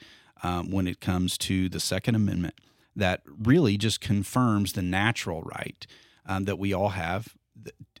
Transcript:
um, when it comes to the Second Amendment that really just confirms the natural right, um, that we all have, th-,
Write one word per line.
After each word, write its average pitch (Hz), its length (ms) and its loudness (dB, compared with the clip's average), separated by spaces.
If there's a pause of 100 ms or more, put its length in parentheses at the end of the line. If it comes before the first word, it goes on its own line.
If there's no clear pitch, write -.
(440)
um, 87 260 -4
when 95 160 0
it 90 140 -4
comes 90 380 0
to 92 320 0
the 87 100 -6
Second 104 360 0
Amendment 95 400 0 (400)
that 92 300 2
really 107 520 4
just 107 240 0
confirms 104 720 2
the 101 80 -4
natural 92 600 -2
right, - 460 -10 (380)
um, 95 200 -2
that 98 140 -4
we 98 140 0
all 98 160 2
have, 95 460 -4 (280)
th-, - 120 -16 (240)